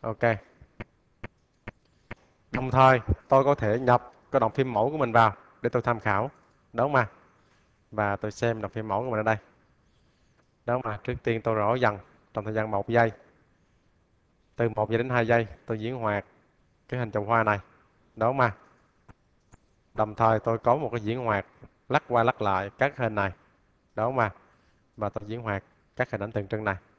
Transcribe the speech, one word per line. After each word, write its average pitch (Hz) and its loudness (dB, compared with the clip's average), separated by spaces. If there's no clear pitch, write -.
Ok. 113 -8
Đồng 131 -4
thời, 131 8
tôi 135 6
có 143 4
thể 113 0
nhập 123 2
cái 131 2
đoạn 113 0
phim 131 -2
mẫu 110 0
của 156 -6
mình 123 0
vào 110 6
để 120 -2
tôi 120 -2
tham 117 -2
khảo. 107 -2
Đó 120 0
mà. 131 2
Và 101 -2
tôi 107 -6
xem 117 -2
đoạn 101 -8
phim 110 -8
mẫu 104 -2
của 131 -6
mình 110 -2
ở - -2
đây. 110 2
Đó 123 -2
mà, 104 -8
trước 123 -6
tiên 113 -2
tôi 113 0
rõ 107 2
dần 113 0
trong 107 -6
thời 107 -8
gian 110 -2
một 101 -4
giây. 113 4
Từ 117 0
một 107 -2
giây 113 0
đến 123 -4
hai 120 2
giây, 117 2
tôi 110 -6
diễn 117 -8
hoạt 107 -2
cái 123 -6
hình 113 -6
chậu 104 -4
hoa 113 2
này. 104 0
Đó 110 0
mà. 127 0
Đồng 107 -2
thời, 113 2
tôi 113 -2
có 123 2
một 147 -4
cái 117 -4
diễn 117 -6
hoạt 104 -2
lắc 139 2
qua 120 2
lắc 120 0
lại 98 -2
các 143 -2
hình 113 -4
này. 98 -2
Đó 110 -2
mà. 120 0
Và 107 -4
tôi - -10
diễn 113 -10
hoạt 104 -4
các 123 -2
hình 98 -6
ảnh 110 -8
tượng 101 -6
trưng 107 -6
này. 98 -2